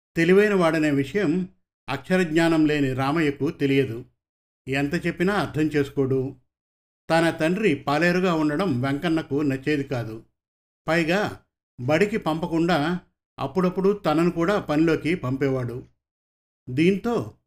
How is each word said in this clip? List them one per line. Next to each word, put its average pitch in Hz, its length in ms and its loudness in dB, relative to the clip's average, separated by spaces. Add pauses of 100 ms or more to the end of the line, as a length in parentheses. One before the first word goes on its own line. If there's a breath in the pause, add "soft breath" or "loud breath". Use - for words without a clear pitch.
(180)
తెలివైన 190 380 4
వాడనే 160 360 2
విషయం 165 580 -2 (400)
అక్షరజ్ఞానం 165 800 2
లేని 143 260 2
రామయ్యకు 143 580 0
తెలియదు. 135 540 0 (640)
ఎంత 143 380 -2
చెప్పినా 190 280 0
అర్థం 151 280 -2
చేసుకోడు. 135 760 -2 (760)
తన 165 200 4
తండ్రి 165 440 0
పాలేరుగా 175 600 0
ఉండడం 156 460 0
వెంకన్నకు 143 640 -2
నచ్చేది 139 420 -2
కాదు. 113 400 -8 (640)
పైగా 165 520 0 (400)
బడికి 175 360 2
పంపకుండా 165 840 -2 (380)
అప్పుడప్పుడు 180 680 0
తనను 165 240 2
కూడా 170 300 0
పనిలోకి 156 540 0
పంపేవాడు. 131 680 -4 (840)
దీంతో 175 640 0 (120)